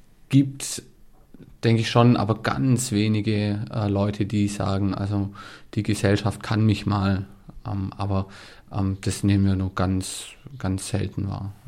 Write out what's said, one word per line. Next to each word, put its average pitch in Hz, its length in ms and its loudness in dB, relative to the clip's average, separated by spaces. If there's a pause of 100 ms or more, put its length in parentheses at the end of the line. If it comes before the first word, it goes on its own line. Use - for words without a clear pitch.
(300)
gibt, - 520 0 (840)
denke 113 180 4
ich 110 80 -2
schon, 120 280 6
aber 104 240 0
ganz 123 500 0
wenige, 104 800 0
äh, 107 160 -2
Leute, 101 380 0
die 101 220 2
sagen, 98 480 -2
also 101 340 -2 (460)
die 110 80 0
Gesellschaft 101 580 0
kann 107 240 2
mich 107 200 2
mal, 98 420 0 (400)
ähm, 98 280 -4
aber, 98 320 -2 (440)
ähm, 98 300 -2
das - 220 -4
nehmen 101 220 4
wir 98 100 4
nur 95 200 -2
ganz, 92 500 -2 (320)
ganz 95 320 -4
selten 101 380 -4
wahr. 98 260 -6 (140)